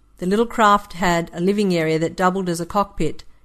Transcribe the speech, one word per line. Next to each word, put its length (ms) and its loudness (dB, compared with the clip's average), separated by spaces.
the 80 -8
little 220 2
craft 460 2
had 400 0
a 60 -8
living 360 0
area 240 0
that 160 -4
doubled 340 0
as 100 -4
a 60 -8
cockpit, 580 -4